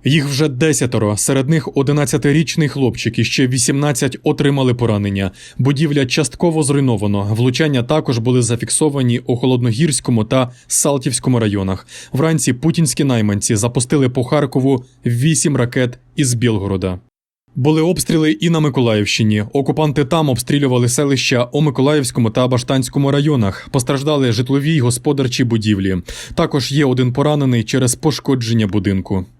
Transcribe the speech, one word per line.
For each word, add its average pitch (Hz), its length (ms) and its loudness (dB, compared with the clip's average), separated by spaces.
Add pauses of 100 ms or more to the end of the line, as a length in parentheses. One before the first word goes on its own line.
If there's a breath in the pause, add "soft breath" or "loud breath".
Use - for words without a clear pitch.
Їх 139 220 2
вже 143 220 0
десятеро. 123 680 0
Серед 135 320 0
них 156 280 0
одинадцятирічний 143 920 0
хлопчик 123 500 -2
і 120 60 2
ще 135 220 0
вісімнадцять 139 760 0
отримали 139 520 2
поранення. 101 560 0 (280 loud breath)
Будівля 143 480 2
частково 160 560 -2
зруйновано. 104 680 0
Влучання 127 520 0
також 147 360 0
були 123 240 2
зафіксовані 120 760 0
у 123 180 -2
Холодногірському 123 880 0
та 127 260 0 (160 loud breath)
Салтівському 135 720 0
районах. 98 480 -2 (260 loud breath)
Вранці 151 400 0
путінські 156 520 0
найманці 110 520 0
запустили 123 520 0
по 127 160 -2
Харкову 135 600 0 (220 loud breath)
вісім 139 500 0
ракет 123 420 -2 (180)
із 131 180 0
Білгорода. 98 640 -2 (560)
Були 156 280 2
обстріли 160 500 0
і 165 180 0
на 165 100 2
Миколаївщині. 110 920 2
Окупанти 143 520 0
там 151 240 0
обстрілювали 127 600 0
селища 131 560 0
у 147 160 -2
Миколаївському 135 680 0
та 127 180 0
Баштанському 135 640 0
районах. 139 640 0
Постраждали 139 600 0
житлові 135 420 0
й 151 60 2
господарчі 123 640 0
будівлі. 104 520 0 (380 loud breath)
Також 151 380 -2
є 147 120 2
один 127 280 2
поранений 139 520 2
через 127 300 0
пошкодження 117 720 0
будинку. 95 600 -2 (140)